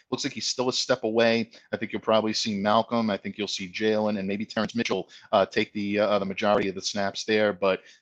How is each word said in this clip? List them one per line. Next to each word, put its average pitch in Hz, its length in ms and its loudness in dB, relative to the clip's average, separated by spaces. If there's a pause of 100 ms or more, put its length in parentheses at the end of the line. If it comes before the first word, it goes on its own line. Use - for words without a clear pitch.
(120)
Looks 127 120 -4
like 131 80 -4
he's - 160 -10
still 127 220 -2
a 123 40 0
step - 300 0
away. 113 460 2 (240)
I 104 40 -2
think 113 140 -8
you'll 104 120 -6
probably 110 300 2
see 110 200 -2
Malcolm. 110 560 2
I 98 80 0
think 101 200 -10
you'll 104 100 -4
see 95 200 -8
Jalen 107 520 0
and 95 80 -4
maybe 101 180 -4
Terrence 107 300 -4
Mitchell, 110 340 -2 (220)
uh, 98 160 6
take - 260 -2
the, 101 260 -2
uh, 104 200 4
the 98 60 -4
majority 101 440 0
of 90 60 -6
the 95 80 -12
snaps 98 420 -4
there. 107 260 2
But 92 300 0 (200)